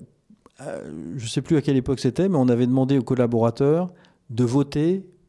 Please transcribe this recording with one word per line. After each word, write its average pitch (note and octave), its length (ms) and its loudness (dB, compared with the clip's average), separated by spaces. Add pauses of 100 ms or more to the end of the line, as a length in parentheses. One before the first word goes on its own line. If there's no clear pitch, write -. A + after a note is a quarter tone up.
(600)
euh, E2 560 -12
je A2+ 120 -8
sais C#3+ 140 -4
plus E3 140 0
à C#3 60 2
quelle C#3+ 140 2
époque B2+ 240 -2
c'était, D#3 280 0
mais F3+ 100 2
on B2+ 100 2
avait B2 180 2
demandé C3 320 2
aux B2 60 0
collaborateurs B2 880 0 (380)
de A#2+ 140 0
voter D3 640 0 (220)